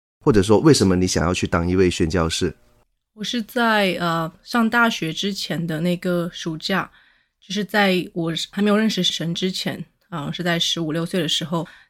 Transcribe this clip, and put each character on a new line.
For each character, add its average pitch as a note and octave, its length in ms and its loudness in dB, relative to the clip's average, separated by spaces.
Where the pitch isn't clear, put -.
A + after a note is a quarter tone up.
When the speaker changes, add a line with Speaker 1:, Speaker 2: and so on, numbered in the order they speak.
Speaker 1:
或 C#3 80 4
者 G2+ 100 6
说 G#2 160 6
为 D3 140 8
什 G#2+ 140 6
么 F#2 100 4
你 F2+ 100 2
想 E2 180 0
要 F2+ 100 2
去 - 120 -2
当 F2 220 0
一 F2+ 80 2
位 F#2 140 6
宣 E2+ 180 0
教 E2 200 0
士？ E2 260 -2
Speaker 2:
我 G#3+ 80 -12
是 A#3 200 -6
在， G#3+ 580 0
呃， E3 300 -2
上 A3+ 260 0
大 A#3 200 4
学 D#3+ 240 -4
之 G3 200 -4
前 E3 340 -6
的 D#3 140 -4
那 F3 180 0
个 F3 340 -2
暑 D#3+ 240 -8
假， F3 340 -4
就 G3 60 -10
是 G#3 100 -4
在 F#3+ 520 0
我 E3 180 -4
还 G3+ 120 -2
没 G#3 80 4
有 G3+ 60 4
认 A3 120 2
识 F#3 140 -2
神 E3 320 -2
之 F#3 160 -4
前， D3+ 320 -8
啊， D#3 220 -8
是 E3+ 120 -8
在 E3+ 160 0
十 - 220 -2
五 D3+ 120 -4
六 E3 140 -4
岁 F3 160 -2
的 D#3 60 -2
时 F3 160 -4
候， D#3+ 220 -4